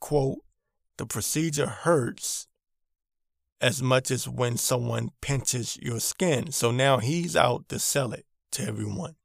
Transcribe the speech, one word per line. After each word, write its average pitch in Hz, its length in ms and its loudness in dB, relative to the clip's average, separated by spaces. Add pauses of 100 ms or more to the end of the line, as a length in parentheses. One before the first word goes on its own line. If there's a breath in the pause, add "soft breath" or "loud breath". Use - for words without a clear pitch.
quote, 139 380 -2 (580)
"The 120 100 -8
procedure 147 600 -2
hurts - 840 0 (1120)
as 123 220 2
much 131 280 4
as 127 180 -2
when 123 280 -2
someone 117 540 -2 (100)
pinches 127 600 -2
your 117 200 -4
skin." 147 500 0
So 120 200 2
now 131 280 6
he's 165 380 -2
out 127 320 4
to 123 100 -6
sell 123 340 0
it - 140 -14 (260)
to - 140 -6
everyone. 107 480 -6 (100)